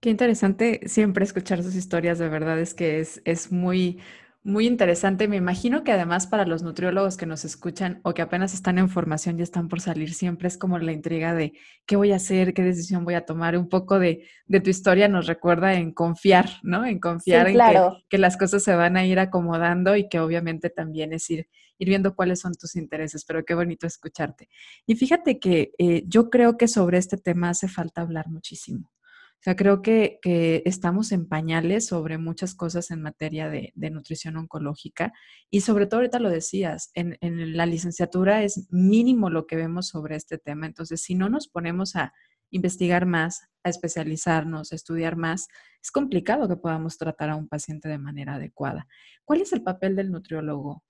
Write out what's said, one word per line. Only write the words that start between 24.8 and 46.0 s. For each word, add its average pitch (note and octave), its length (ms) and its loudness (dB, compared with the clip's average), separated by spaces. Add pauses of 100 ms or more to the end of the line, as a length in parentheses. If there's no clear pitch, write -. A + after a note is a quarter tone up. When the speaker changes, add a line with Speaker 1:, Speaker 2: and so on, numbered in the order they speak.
Speaker 1:
Y A3+ 100 2
fíjate C#4+ 460 2
que, F3+ 360 4
eh, E3+ 300 4
yo A3+ 220 4
creo A#3 260 6
que A#3 140 4
sobre F3+ 300 4
este F#3 180 -4
tema F3 320 0
hace F3 180 -2
falta E3+ 320 -6
hablar E3 300 -6
muchísimo. - 640 -12 (380)
O - 100 -20
sea, F#3 140 0
creo G3 260 4
que, A3 400 2
que E3 440 2
estamos F#3 480 0
en F3 120 0
pañales E3 640 -2
sobre D#3+ 300 -4
muchas E3 360 -8
cosas E3+ 380 -6
en D#3+ 100 -8
materia D#3 460 -8
de, D3+ 260 -10
de - 160 -8
nutrición D#3+ 460 -12
oncológica D#3+ 800 -8 (360)
y G3+ 120 2
sobre G3+ 260 2
todo A3 140 0
ahorita B3 180 0
lo A3+ 100 0
decías, E3+ 640 -4
en, F3 280 -6
en E3 340 -4
la E3+ 100 2
licenciatura F3+ 800 0
es G3+ 260 -4
mínimo G#3 600 4
lo D#3+ 180 -2
que - 80 -6
vemos E3 320 -4
sobre D#3 300 -8
este D#3+ 220 -10
tema. D3 260 -10
Entonces, D#3+ 360 -10
si F3+ 140 -6
no F#3+ 140 0
nos C#4 180 -2
ponemos F3 480 -6
a D#3 160 -2 (380)
investigar F3+ 560 0
más, E3+ 420 -2 (160)
a F3+ 60 -2
especializarnos, D#3+ 1040 -4
a - 20 -12
estudiar E3 400 -6
más, E3 320 -4 (340)
es - 80 -12
complicado C4 600 0